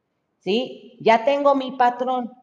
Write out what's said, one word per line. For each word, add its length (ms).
¿sí? 600
Ya 240
tengo 300
mi 200
patrón. 680